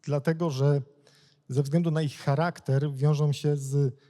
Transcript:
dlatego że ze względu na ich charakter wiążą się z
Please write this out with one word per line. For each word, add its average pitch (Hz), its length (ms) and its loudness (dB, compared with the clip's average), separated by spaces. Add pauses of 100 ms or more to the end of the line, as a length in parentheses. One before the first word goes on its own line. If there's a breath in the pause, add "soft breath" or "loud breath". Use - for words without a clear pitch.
dlatego 160 460 -2
że 139 320 2 (680 soft breath)
ze 135 140 0
względu 165 280 0
na 156 100 0
ich 151 160 -4
charakter 143 760 -2
wiążą 147 380 2
się 147 260 0
z 135 380 0 (140 soft breath)